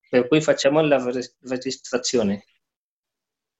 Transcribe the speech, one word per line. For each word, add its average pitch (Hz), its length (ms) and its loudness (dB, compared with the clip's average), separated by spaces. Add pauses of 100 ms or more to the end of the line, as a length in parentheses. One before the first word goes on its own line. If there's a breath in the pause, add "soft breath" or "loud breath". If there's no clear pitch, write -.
per 123 180 2
cui 156 140 2
facciamo 143 400 2
la 143 220 2
re-, 123 380 -6
registrazione. 123 1040 -4 (1160)